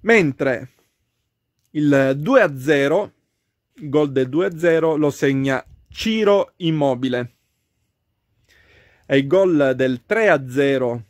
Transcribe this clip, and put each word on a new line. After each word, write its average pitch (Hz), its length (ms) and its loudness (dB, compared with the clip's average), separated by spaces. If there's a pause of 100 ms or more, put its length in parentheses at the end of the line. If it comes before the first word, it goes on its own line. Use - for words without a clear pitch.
Mentre 143 680 0 (1000)
il 139 440 2
due 226 240 2
a 147 180 0
zero, 139 540 0 (640)
il 151 140 -16
gol 143 220 0
del 131 180 -2
due 160 180 -2
a 170 120 -8
zero 160 380 0
lo 151 140 0
segna 135 540 -2 (240)
Ciro 214 680 0
Immobile. 131 760 -2 (1700)
E 139 120 2
il 139 80 0
gol 156 500 2
del 127 300 -2
tre 214 220 0
a 143 200 0
zero 127 600 -2